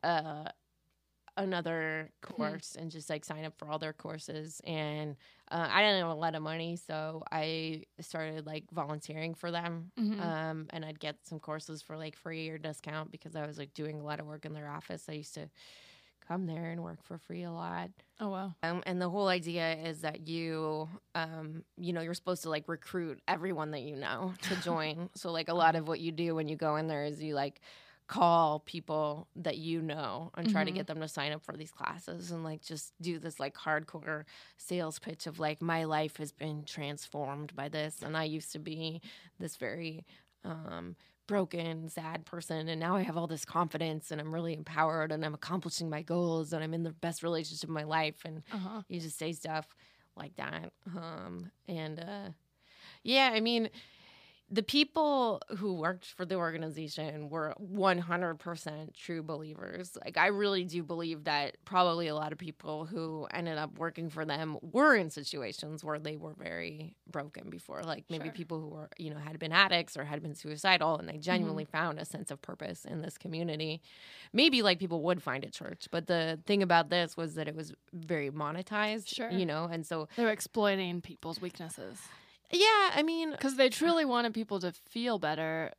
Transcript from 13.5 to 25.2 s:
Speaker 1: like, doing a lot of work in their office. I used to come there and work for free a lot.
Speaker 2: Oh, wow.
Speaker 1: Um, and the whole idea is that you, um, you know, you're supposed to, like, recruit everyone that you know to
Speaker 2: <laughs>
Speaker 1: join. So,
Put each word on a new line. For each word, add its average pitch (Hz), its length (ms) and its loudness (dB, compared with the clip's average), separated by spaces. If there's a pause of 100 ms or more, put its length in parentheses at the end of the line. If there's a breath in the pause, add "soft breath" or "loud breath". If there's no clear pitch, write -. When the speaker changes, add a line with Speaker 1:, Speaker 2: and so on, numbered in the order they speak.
Speaker 1:
like, 143 160 -10
doing 151 280 -6
a - 20 -10
lot 151 160 -4
of 151 80 -8
work 151 180 -12
in 156 80 -8
their 147 160 -10
office. 160 400 -8
I 156 40 -8
used 147 220 -10
to 151 140 -10 (760 loud breath)
come 180 200 -2
there 165 240 -4
and 170 120 -6
work 170 200 -10
for 170 140 -12
free 170 260 -10
a 170 80 -8
lot. 170 400 -4 (280)
Speaker 2:
Oh, 214 100 -2
wow. 190 320 -4
Speaker 1:
Um, 170 240 -2
and 180 160 0
the 180 80 0
whole 196 200 2
idea 165 460 2
is 160 260 -6
that 156 260 -4
you, 160 640 -2 (260)
um, 160 480 -4 (140)
you 175 160 -2
know, 165 80 0
you're 165 120 -4
supposed 180 300 -2
to, 165 60 -4
like, 151 180 0
recruit 165 600 -4
everyone 160 440 0
that 147 120 -2
you 147 120 -6
know 139 380 -2 (100)
to 185 120 0
Speaker 2:
<laughs> - 20 -2
Speaker 1:
join. 165 580 0
So, 175 160 -6